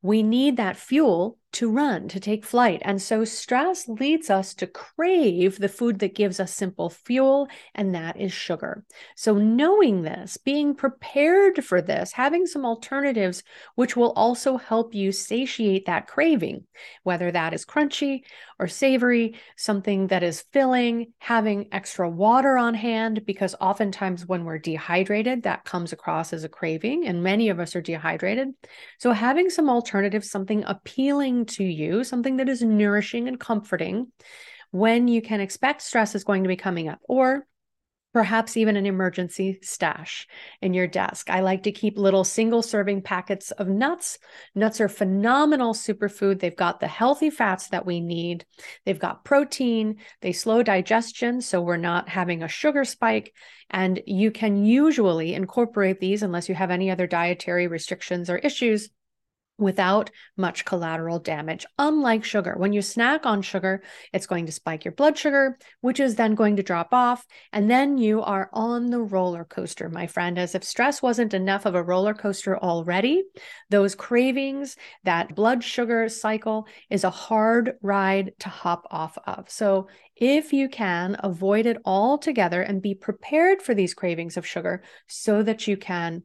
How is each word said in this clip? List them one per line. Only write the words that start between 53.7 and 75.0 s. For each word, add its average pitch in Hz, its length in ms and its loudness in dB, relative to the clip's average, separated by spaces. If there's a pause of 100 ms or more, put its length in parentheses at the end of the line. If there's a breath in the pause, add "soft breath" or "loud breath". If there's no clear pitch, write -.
you 202 240 2
can 208 340 0
usually 214 720 4
incorporate 196 640 0
these, 202 240 0
unless 175 260 -4
you 185 60 -2
have 180 160 -2
any 185 180 0
other 185 160 0
dietary 175 640 0
restrictions 175 600 -6
or 175 80 0
issues, 214 520 -2 (680)
without 196 520 2 (260 loud breath)
much 180 280 -4
collateral 165 520 -4
damage. 160 480 -6 (140)
Unlike 285 440 2
sugar, 196 320 -2
when 202 180 0
you 208 100 0
snack 254 420 0
on 214 160 2
sugar, 190 400 0 (320 loud breath)
it's 190 140 -2
going 170 180 -2
to 160 60 -8
spike 160 340 -6
your 175 60 -6
blood 294 260 4
sugar, 277 400 2 (240 soft breath)
which 254 180 0
is 269 140 4
then 214 220 2
going 208 220 4
to 196 40 0
drop 175 300 -2
off. 247 340 4 (260 loud breath)
And 208 160 2
then 269 300 4
you 220 240 2
are 196 320 -2
on 240 380 -2
the 240 100 -2
roller 185 440 -2
coaster, - 440 -10
my 165 160 -6
friend, 175 320 -2
as 180 160 -2
if 185 100 -4
stress 285 380 -2
wasn't 233 320 0
enough 196 320 0
of 196 80 0
a 180 80 2
roller 185 320 0
coaster 202 420 -4
already. 185 680 0 (480 loud breath)
Those 202 240 4
cravings, 269 800 0 (300 loud breath)